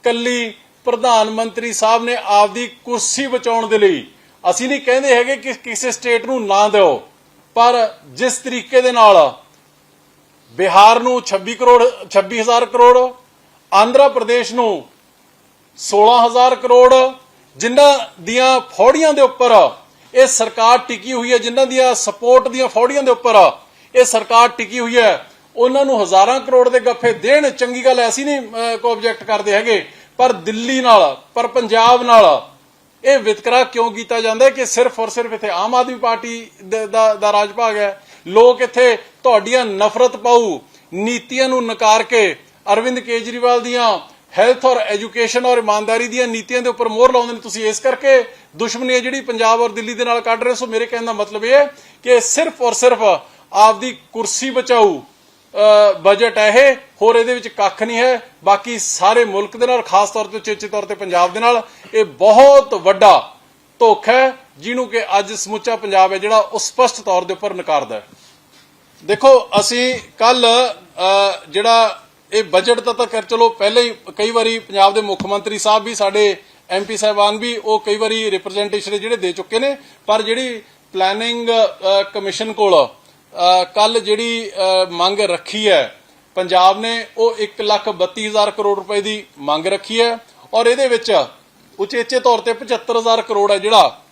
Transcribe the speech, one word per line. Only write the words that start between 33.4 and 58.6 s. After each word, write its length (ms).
ਕਿਉਂ 280
ਕੀਤਾ 300
ਜਾਂਦਾ 240
ਹੈ 40
ਕਿ 160
ਸਿਰਫ 340
ਔਰ 100
ਸਿਰਫ 240
ਇੱਥੇ 160
ਆਮ 260
ਆਦਮੀ 220
ਪਾਰਟੀ 540
ਦੇ, 240
ਦਾ, 260
ਦਾ 180
ਰਾਜ 200
ਭਾਗ 260
ਹੈ? 260
ਲੋਕ 340
ਇੱਥੇ 360
ਤੁਹਾਡੀਆਂ 420
ਨਫ਼ਰਤ 500
ਪਾਊ 440
ਨੀਤੀਆਂ 560
ਨੂੰ 160
ਨਕਾਰ 380
ਕੇ 320
ਅਰਵਿੰਦ 260
ਕੇਜਰੀਵਾਲ 600
ਦੀਆਂ 380
ਹੈਲਥ 280
ਔਰ 120
ਐਜੂਕੇਸ਼ਨ 680
ਔਰ 120
ਇਮਾਨਦਾਰੀ 500
ਦੀਆਂ 200
ਨੀਤੀਆਂ 340
ਦੇ 80
ਉੱਪਰ 180
ਮੋਹਰ 240
ਲਾਉਂਦੇ 220
ਨੇ। 60
ਤੁਸੀਂ 260
ਇਸ 140
ਕਰਕੇ 460
ਦੁਸ਼ਮਣੀ 380
ਹੈ 60
ਜਿਹੜੀ 220
ਪੰਜਾਬ 400
ਔਰ 100
ਦਿੱਲੀ 220
ਦੇ 120
ਨਾਲ 160
ਕੱਢ 220
ਰਹੇ 80
ਹੋ। 40
ਸੋ 120
ਮੇਰੇ 180
ਕਹਿਣ 200
ਦਾ 80
ਮਤਲਬ 320
ਇਹ 80
ਹੈ 220
ਕਿ 160
ਸਿਰਫ 420
ਔਰ 120
ਸਿਰਫ 260
ਆਪਦੀ 440
ਕੁਰਸੀ 360
ਬਚਾਊ, 500
ਅ, 920
ਬਜਟ 440
ਹੈ 100
ਇਹ, 280
ਹੋਰ 140
ਇਹਦੇ 180
ਵਿੱਚ 140
ਕੱਖ 360
ਨਹੀਂ 140
ਹੈ। 240
ਬਾਕੀ 360